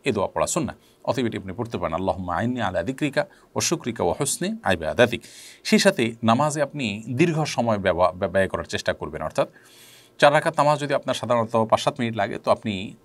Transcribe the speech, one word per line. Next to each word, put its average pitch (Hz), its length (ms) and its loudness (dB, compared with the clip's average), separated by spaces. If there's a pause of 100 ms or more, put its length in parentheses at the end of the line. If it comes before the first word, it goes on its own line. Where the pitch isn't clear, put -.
এই 139 80 0
দোয়া 95 160 0
পড়া 78 180 0
সুন্নাহ। 139 300 -4 (280)
অতএব 127 220 -2
এটি 110 120 -4
আপনি 92 180 -10
পড়তে 117 220 -6
পারেন, 82 160 -4
"আল্লাহুম্মা 90 420 -2
আইন্নি 120 240 -2
আলা 90 220 -2
যিকরিকা 135 380 -2
ওয়া - 400 -8
শুকরিকা 127 440 -2
ওয়া 82 160 0
হুসনি 170 280 -2 (240)
ইবাদাতিক।" 85 500 2 (420)
সেই 214 140 4
সাথে 135 340 2 (100)
নামাজে 143 400 2
আপনি 117 460 -4
দীর্ঘ 156 360 2
সময় 113 340 0
ব্যবা-, 90 500 2
ব্যয় 95 200 2
করার 85 160 -4
চেষ্টা - 280 -4
করবেন, 78 300 -8
অর্থাৎ - 260 -2 (720)
চার 143 140 8
রাকাত 151 260 2
নামাজ 143 220 2
যদি 143 140 -2
আপনার 131 200 -2
সাধারণত 113 500 2
পাঁচ 107 160 4
সাত - 200 -2
মিনিট 117 160 -2
লাগে, 104 220 -2
তো - 120 -2
আপনি 101 440 -2 (100)